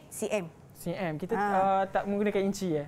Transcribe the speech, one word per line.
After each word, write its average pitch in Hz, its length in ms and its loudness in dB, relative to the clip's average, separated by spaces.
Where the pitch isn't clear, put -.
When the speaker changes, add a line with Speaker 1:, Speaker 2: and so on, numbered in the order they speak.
Speaker 1:
C - 160 -4
M. 202 180 -2
Speaker 2:
C - 160 -6
M. 170 240 -2
Kita, 170 180 -6
Speaker 1:
Ha. 202 160 2
Speaker 2:
ah, 190 360 4
tak 190 200 0
menggunakan 202 360 2
inci, 196 320 0
ya? 147 140 -2